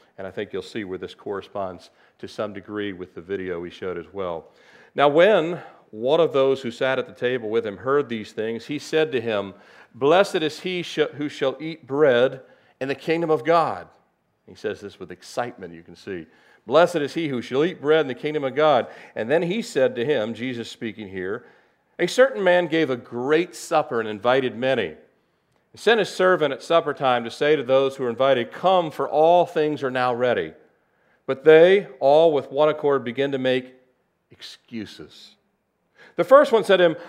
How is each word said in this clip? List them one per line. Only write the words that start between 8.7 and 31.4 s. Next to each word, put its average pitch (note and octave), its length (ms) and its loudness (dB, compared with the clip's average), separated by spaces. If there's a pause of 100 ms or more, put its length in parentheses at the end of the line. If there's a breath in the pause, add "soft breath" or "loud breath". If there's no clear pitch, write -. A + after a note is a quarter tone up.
said D#3 340 -2
to B2+ 80 -2
him, G2+ 340 -4 (400 loud breath)
'Blessed E3 420 2
is D#3 240 -4
he F3+ 220 -6
sh-, - 320 -4
who C#3+ 140 -8
shall C3+ 300 -4
eat D#3+ 280 -12
bread C3+ 560 2 (380 soft breath)
in C3 80 -6
the C#3 60 -2
kingdom E3 360 -2
of C#3 140 0
God.'" C#3 440 0 (580)
He G2+ 80 -20
says G2+ 260 -8
this G2+ 200 -16
with E2+ 100 -16
excitement, G2 600 -12
you E2 100 -20
can F2 140 -20
see. F2 300 -12 (400 soft breath)
"Blessed E3+ 300 4
is C#3+ 180 -4
he E3 140 -4
who B2+ 120 -4
shall C3 240 -2
eat F3+ 160 -6
bread D3+ 220 2
in C#3 60 -4
the B2 60 -8
kingdom D3+ 300 -6
of B2+ 100 -6
God." C#3 320 2 (280 loud breath)
And A2+ 160 -6
then E3 120 2
he F#3+ 200 -4
said B2 340 0
to A#2 80 -4
him, A#2 300 -2
Jesus A#2 340 -8
speaking G#2+ 400 -12
here, F#2+ 380 -8 (520 soft breath)
"A F3 80 0
certain G#3+ 360 2
man F3+ 240 4
gave D3+ 240 0
a B2+ 60 -2
great C#3 580 -2
supper D3+ 460 -2
and G#2+ 80 -6
invited A#2+ 460 0
many. A2+ 420 -2 (760)
He - 60 -20
sent A3 220 2
his F3 100 -2
servant E3+ 420 2
at B2 100 -10
supper D#3+ 300 0
time B2 320 0
to A#2 60 -8
say D3 260 2
to C3+ 60 -4
those C3+ 340 2
who C3+ 80 -6
were A#2+ 60 -2
invited, B2 420 0
'Come, F3+ 380 2
for C3+ 180 -6
all E3+ 380 4
things D3+ 360 -2
are C3 80 -2
now B2+ 220 0
ready.' A2+ 400 -2 (720)
But C3+ 200 -6